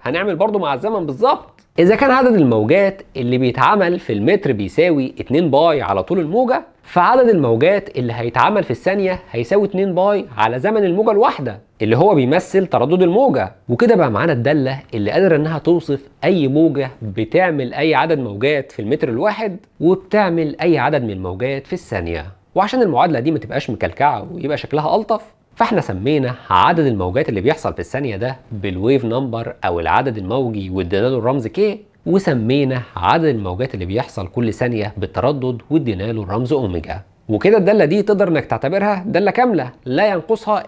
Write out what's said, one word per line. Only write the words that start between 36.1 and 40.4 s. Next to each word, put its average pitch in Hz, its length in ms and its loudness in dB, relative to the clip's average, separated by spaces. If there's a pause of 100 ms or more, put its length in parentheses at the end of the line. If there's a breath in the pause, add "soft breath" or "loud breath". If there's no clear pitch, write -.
الرمز 120 300 -4
اوميجا. 95 480 -4 (280)
وكده 180 280 4
الداله 196 280 4
دي 185 160 2
تقدر 202 260 0
انك 156 180 0
تعتبرها 185 640 -2
داله 196 240 0
كامله 185 400 0 (140)
لا 147 220 0
ينقصها 208 600 -2